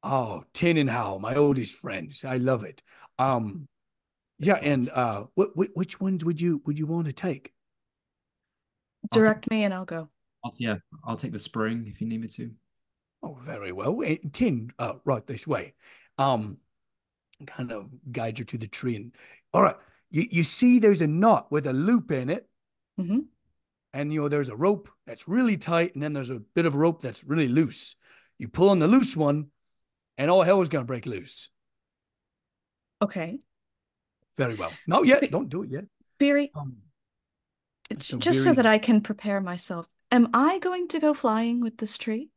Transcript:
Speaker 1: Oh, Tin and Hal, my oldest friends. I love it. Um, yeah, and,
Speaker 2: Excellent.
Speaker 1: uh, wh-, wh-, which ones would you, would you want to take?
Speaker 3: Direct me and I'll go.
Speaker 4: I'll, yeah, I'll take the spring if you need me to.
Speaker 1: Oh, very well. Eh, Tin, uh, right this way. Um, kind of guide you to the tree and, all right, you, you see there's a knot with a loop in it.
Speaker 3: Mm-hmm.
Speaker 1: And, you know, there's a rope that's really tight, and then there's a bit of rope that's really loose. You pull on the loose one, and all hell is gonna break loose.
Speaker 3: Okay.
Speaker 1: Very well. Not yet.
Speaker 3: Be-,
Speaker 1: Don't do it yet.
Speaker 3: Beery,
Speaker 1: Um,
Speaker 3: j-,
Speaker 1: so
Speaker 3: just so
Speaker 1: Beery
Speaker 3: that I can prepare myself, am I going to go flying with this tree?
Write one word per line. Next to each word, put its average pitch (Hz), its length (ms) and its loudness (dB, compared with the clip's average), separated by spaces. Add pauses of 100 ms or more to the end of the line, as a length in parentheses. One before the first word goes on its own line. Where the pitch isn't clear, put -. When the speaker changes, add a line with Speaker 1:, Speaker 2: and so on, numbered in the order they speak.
Speaker 1:
Oh, 117 400 -4 (100)
Tin 170 240 2
and 139 120 2
Hal, 104 300 -4
my 110 160 -6
oldest 139 400 2
friends. 95 500 -10
I 131 120 -4
love 123 260 0
it. - 200 -16 (340)
Um, 127 500 -2 (720)
yeah, 180 240 4
and, 139 220 2
Speaker 2:
Excellent. 123 140 -2
Speaker 1:
uh, 113 260 -2 (140)
wh-, 202 180 2
wh-, 165 220 -2
which - 240 -6
ones 190 240 -2
would 165 160 -2
you, 170 240 0
would 147 120 -4
you 156 80 -4
want 165 200 -4
to 139 80 -6
take? - 400 -8 (1600)
Speaker 3:
Direct 214 380 4
me 220 140 0
and 196 100 0
I'll 185 120 -8
go. 165 240 -10 (340)
Speaker 4:
I'll, 120 140 -10
yeah, 113 180 -2 (300)
I'll 113 100 -6
take - 160 -8
the 107 80 -8
spring 113 480 -4
if - 140 -12
you 110 60 -4
need 113 140 -6
me 113 80 -10
to. 117 220 -12 (680)
Speaker 1:
Oh, 151 140 -14
very 110 360 -12
well. 160 320 -4
Eh, 156 140 -2 (160)
Tin, 123 440 -2
uh, 117 160 -6 (120)
right 127 200 -2
this - 220 -12
way. 107 260 -4 (440)
Um, 113 400 0 (880)
kind 123 240 -10
of 104 180 -12 (220)
guide 117 280 -6
you 120 60 -8
to - 120 -10
the 110 100 -10
tree 120 300 -6
and, 117 160 -14 (400)
all 180 80 6
right, - 160 4 (340)
you, 165 180 0
you 170 140 2
see 247 360 4
there's 208 220 6
a 156 60 2
knot 175 440 4
with 147 140 0
a 131 80 -2
loop 180 380 2
in 131 180 -2
it. - 180 -6 (520)
Speaker 3:
Mm-hmm. 190 200 0 (720)
Speaker 1:
And, 147 180 -4
you 151 100 -2
know, 147 60 0
there's 143 220 0
a 107 60 -12
rope 196 340 0 (160)
that's - 220 -16
really 220 280 2
tight, 170 380 0
and 139 100 -8
then 151 100 -4
there's 131 180 -6
a 123 80 -8
bit 165 260 0
of 151 100 2
rope 160 260 2
that's 120 220 -10
really 147 240 0
loose. 131 480 0 (440)
You 113 80 -12
pull 185 220 4
on 196 100 4
the 156 80 4
loose 240 280 4
one, 147 320 0 (680)
and 147 140 0
all 185 100 6
hell 190 200 4
is 160 80 0
gonna 135 160 -2
break 120 200 -8
loose. - 440 -12 (1500)
Speaker 3:
Okay. 202 360 -4 (1000)
Speaker 1:
Very 123 180 -2
well. 87 180 -8 (140)
Not 240 180 4
yet. 269 160 6
Speaker 3:
Be-, 285 60 0
Speaker 1:
Don't 160 220 -4
do 165 140 -6
it 151 60 -12
yet. 151 160 -10 (320)
Speaker 3:
Beery, 285 380 2
Speaker 1:
Um, 135 220 -12 (1120)
Speaker 3:
j-, - 80 -8
Speaker 1:
so - 180 -8
Speaker 3:
just 269 220 4
so 269 60 4
Speaker 1:
Beery 320 120 6
Speaker 3:
that 240 80 4
I 220 140 6
can 220 220 4
prepare 208 400 -4
myself, 175 460 -8 (240)
am 240 220 6
I 302 260 4
going 359 300 -4
to 320 100 -4
go 302 140 4
flying 233 480 0
with 226 160 -6
this 214 200 -6
tree? 233 400 -6